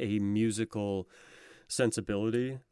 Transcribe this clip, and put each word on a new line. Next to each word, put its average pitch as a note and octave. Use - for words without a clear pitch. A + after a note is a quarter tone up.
a G#2+
musical G#2
sensibility. A2+